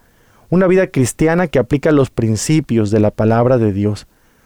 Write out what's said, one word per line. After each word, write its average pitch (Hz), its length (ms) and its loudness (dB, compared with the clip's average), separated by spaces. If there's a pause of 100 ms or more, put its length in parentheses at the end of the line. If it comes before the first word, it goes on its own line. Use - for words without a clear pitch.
(500)
Una 185 180 2
vida 185 200 2
cristiana 160 600 0
que - 120 -2
aplica 147 340 0
los 139 160 2
principios 113 840 -2
de 107 80 0
la 104 120 2
palabra 120 460 0
de 113 140 0
Dios. 101 360 -4 (380)